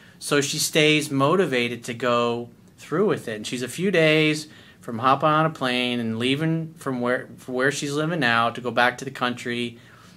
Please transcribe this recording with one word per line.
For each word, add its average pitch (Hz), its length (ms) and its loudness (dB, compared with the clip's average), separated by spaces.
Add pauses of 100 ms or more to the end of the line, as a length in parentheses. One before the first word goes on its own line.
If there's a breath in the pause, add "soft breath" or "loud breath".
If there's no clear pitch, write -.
(200 loud breath)
So 143 200 0
she 139 200 -4
stays 151 500 2
motivated 135 720 2
to 120 120 -8
go 120 560 0 (280)
through 190 300 -2
with 131 180 -2
it. 117 80 -8
And 104 100 -10
she's 127 200 -6
a - 20 -4
few 170 240 -4
days 156 560 4 (340 loud breath)
from 113 200 -8
hopping 135 300 4
on 156 160 4
a 156 40 0
plane 123 480 -2
and 113 220 -4
leaving 160 540 0
from 127 260 -6
where, 123 360 -2
from - 180 -10
where 131 180 2
she's 143 200 -6
living 156 280 -2
now 117 300 2
to 120 100 -10
go 120 100 -6
back 123 280 2
to 135 60 -12
the 135 60 -8
country 120 680 -6 (380 loud breath)